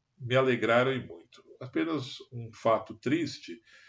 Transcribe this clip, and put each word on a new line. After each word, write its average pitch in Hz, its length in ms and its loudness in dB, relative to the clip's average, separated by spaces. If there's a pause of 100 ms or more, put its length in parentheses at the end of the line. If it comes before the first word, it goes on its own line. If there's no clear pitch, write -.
(180)
me 123 160 -2
alegraram 123 580 4
e 123 140 -6
muito. - 380 -20 (160)
Apenas 160 560 -4 (160)
um 117 200 -12
fato 110 420 0
triste 127 680 -4 (280)